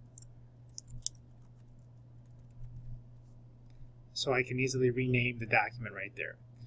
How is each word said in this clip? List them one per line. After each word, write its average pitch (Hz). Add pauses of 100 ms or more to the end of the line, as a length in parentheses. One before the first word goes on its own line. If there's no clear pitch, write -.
(4000)
so -
I 127
can 127
easily 127
rename 123
the 117
document 110
right 98
there. - (300)